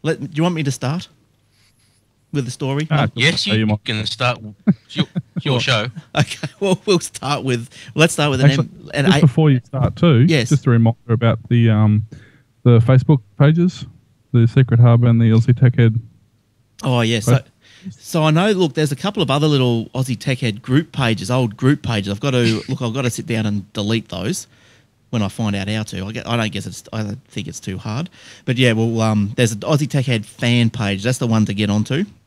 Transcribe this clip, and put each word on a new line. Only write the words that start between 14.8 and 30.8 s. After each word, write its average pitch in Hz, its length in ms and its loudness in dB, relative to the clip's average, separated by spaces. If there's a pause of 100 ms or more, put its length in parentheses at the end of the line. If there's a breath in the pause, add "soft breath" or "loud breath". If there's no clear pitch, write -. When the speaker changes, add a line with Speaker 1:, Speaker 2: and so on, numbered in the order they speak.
Speaker 2:
Hub 120 240 6
and 117 160 4
the 117 100 2
Aussie 113 260 2
Tech 123 200 2
Head. 117 240 2 (840)
Speaker 1:
Oh, 123 180 0
yeah. 113 200 0
So, 123 140 0
Speaker 2:
Right. 135 80 0 (500 loud breath)
Speaker 1:
so - 320 -4
I 156 80 4
know, 180 180 2
look, 180 240 0
there's 151 160 0
a 143 60 -4
couple 202 260 -4
of - 80 -2
other 147 160 2
little 127 480 0
Aussie 127 240 -4
Tech 127 200 -4
Head 113 240 -6
group - 280 0
pages, 113 400 -2
old 123 260 -2
group 143 260 0
pages. 101 300 -4
I've 101 60 -6
got 139 140 -4
to, 117 320 0
<laughs> - 40 -16
look, 135 140 -4
I've 117 100 -4
got 135 100 -6
to 123 80 -2
sit - 160 -10
down 110 200 -2
and 101 260 -4
delete 110 360 -2
those 95 400 -8 (640 soft breath)
when 117 120 -2
I 98 60 -2
find 107 260 -4
out 98 140 -6
how 107 160 -4
to. 95 220 -10
I 104 40 -12
get, 117 160 -12
I 117 100 -4
don't 110 140 -2
guess - 160 -10
it's, - 160 -14 (100)
I 110 120 -6
don't 101 220 -10
think - 200 -12
it's - 140 -14
too 95 180 -10
hard. 127 320 -8 (360 loud breath)
But 123 100 -2
yeah, 123 160 4
well, 113 280 0
um, 107 360 0
there's 113 160 2
an 101 80 -10
Aussie 143 280 0
Tech 139 180 -2
Head 117 200 -4
fan 120 440 0
page. 101 340 -4